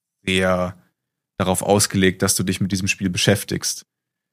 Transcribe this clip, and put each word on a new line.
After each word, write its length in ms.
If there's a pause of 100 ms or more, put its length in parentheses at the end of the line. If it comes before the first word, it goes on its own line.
(240)
sehr 520 (640)
darauf 240
ausgelegt, 600
dass 140
du 60
dich 180
mit 120
diesem 160
Spiel 220
beschäftigst, 760 (460)